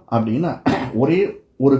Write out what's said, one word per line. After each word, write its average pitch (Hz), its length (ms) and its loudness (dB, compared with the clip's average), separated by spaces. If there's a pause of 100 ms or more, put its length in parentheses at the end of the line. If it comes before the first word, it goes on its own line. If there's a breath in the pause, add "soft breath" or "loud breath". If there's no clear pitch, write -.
(140)
அப்படின்னா 117 380 0 (140)
<clears throat> 127 360 -2
ஒரே 160 160 2 (460)
ஒரு 139 160 4